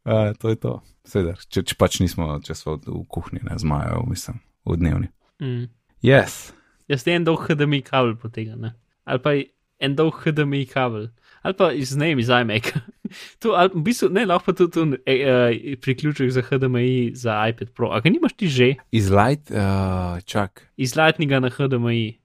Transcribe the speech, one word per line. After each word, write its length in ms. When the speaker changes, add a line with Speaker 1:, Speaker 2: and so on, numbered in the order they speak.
Speaker 1:
A, 320
to 160
je 80
to. 180
Seveda, 420
če, 200
če 120
pač 240
nismo, 280
če 160
smo 200
v, 160
v 160
kuhinji, 360
ne, 140
z 80
Majo, 400
mislim, 320
v 160
dnevni. 320
Speaker 2:
Mm. 300
Speaker 1:
Yes. 480
Speaker 2:
Jaz 180
en 180
dolg 160
H 140
D 100
M 80
I 80
kabel 340
potegnil, 440
ne. 160
Ali 140
pa 120
en 140
dolg 220
H 140
D 140
M 80
I 140
kabel. 420
Ali 100
pa 160
iz, 240
ne 160
vem, 100
iz 80
iMac-a. 560
<laughs> 80
To, 180
ali 180
v 80
bistvu, 300
ne, 160
lahko 180
pa 80
tudi, 200
tudi, 280
e, 140
e, 640
priključek 520
za 140
H 160
D 80
M 100
I 140
za 320
iPad 280
Pro. 160
A 120
ga 100
nimaš 240
ti 120
že? 280
Speaker 1:
Iz 200
Light-, 420
a, 680
čak. 520
Speaker 2:
Iz 200
Lightninga 480
na 80
H 160
D 120
M 120
I. 140